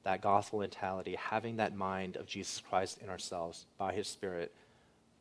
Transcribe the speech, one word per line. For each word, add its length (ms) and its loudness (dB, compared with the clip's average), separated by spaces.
that 180 4
gospel 400 6
mentality, 560 -2
having 400 -2
that 180 2
mind 440 -2
of 80 -6
Jesus 340 -6
Christ 420 2
in 80 -10
ourselves 580 -6
by 160 0
his 140 0
Spirit, 460 -4